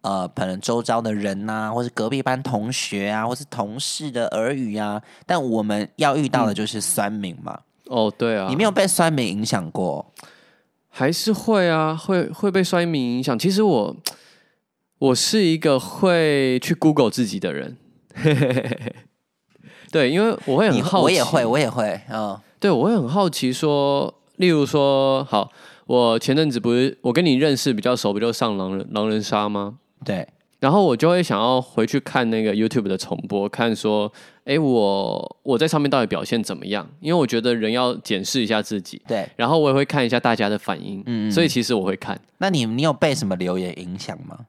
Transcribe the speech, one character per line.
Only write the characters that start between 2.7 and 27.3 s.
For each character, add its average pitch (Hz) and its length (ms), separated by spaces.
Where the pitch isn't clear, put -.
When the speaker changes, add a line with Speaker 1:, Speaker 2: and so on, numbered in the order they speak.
Speaker 1:
学 101 380
啊， 110 180
或 123 80
是 135 120
同 113 340
事 151 300
的 120 160
耳 113 260
语 117 240
啊， 104 240
但 170 180
我 113 200
们 104 340
要 143 220
遇 139 100
到 123 160
的 107 80
就 104 140
是 104 160
酸 101 280
民 98 320
嘛。 - 180
Speaker 2:
嗯。 127 80
哦， 110 220
对 113 180
啊。 95 140
Speaker 1:
你 - 40
没 175 80
有 214 80
被 196 160
酸 170 240
民 131 160
影 101 180
响 90 260
过？ 80 420
Speaker 2:
还 139 240
是 220 180
会 202 380
啊， 156 260
会， 175 360
会 196 200
被 185 140
酸 170 240
民 127 280
影 131 60
响。 127 160
其 180 120
实 196 120
我， 110 320
我 131 180
是 208 300
一 165 140
个 160 200
会 147 800
去 - 140
Google 147 360
自 120 160
己 98 120
的 85 140
人。 69 240
<laughs> - 1160
对， 143 180
因 190 140
为 226 100
我 135 100
会 220 140
很 123 120
好 180 240
奇。 170 60
Speaker 1:
你， 180 80
我 - 0
也 - 20
会， 127 220
我 117 140
也 135 100
会， 107 400
嗯。 107 320
Speaker 2:
对， - 120
我 131 160
会 226 100
很 139 100
好 180 220
奇 131 240
说， 143 600
例 180 120
如 151 160
说， 135 600
好， 104 280
我 120 340
前 135 160
阵 156 160
子 120 80
不 117 140
是， 127 300
我 123 100
跟 160 100
你 156 120